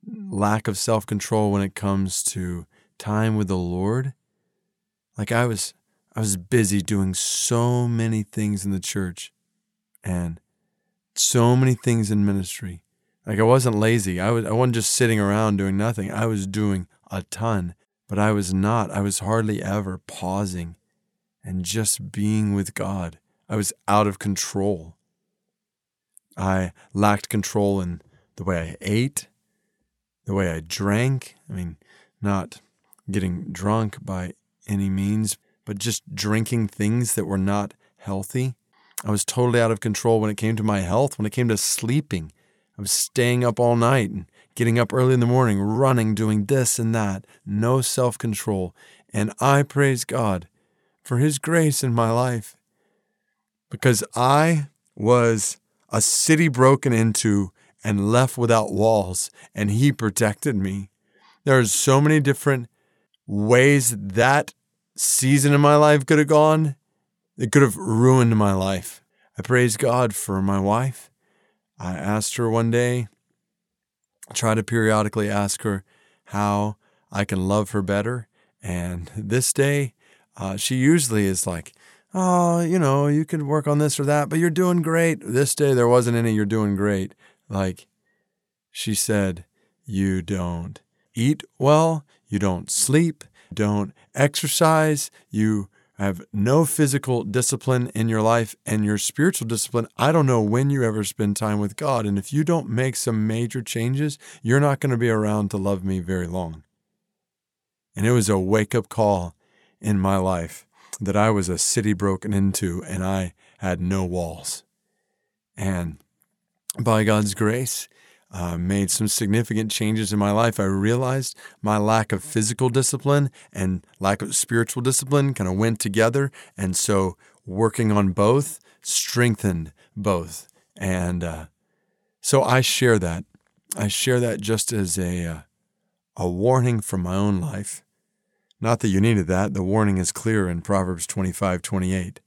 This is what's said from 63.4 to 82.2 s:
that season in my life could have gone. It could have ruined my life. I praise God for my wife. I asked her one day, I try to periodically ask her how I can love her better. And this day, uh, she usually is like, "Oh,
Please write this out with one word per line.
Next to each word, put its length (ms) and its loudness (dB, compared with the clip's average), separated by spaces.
that 560 2
season 580 2
in 80 6
my 160 6
life 280 6
could 120 4
have 100 4
gone. 480 4
It 160 -4
could 80 8
have 160 4
ruined 580 6
my 160 4
life. 500 -2
I 40 -10
praise 360 2
God 360 2
for 280 -4
my 180 0
wife. 500 -2
I 140 -6
asked 420 -4
her 140 0
one 200 2
day, 380 0
I 40 -20
try 220 0
to 80 0
periodically 680 0
ask 320 -2
her 240 -4
how 500 -2
I 100 0
can 240 -2
love 240 0
her 100 -2
better. 460 -4
And 540 -6
this 380 -2
day, 400 0
uh, 220 -6
she 180 -4
usually 520 2
is 200 -2
like, 240 -8
"Oh, 460 2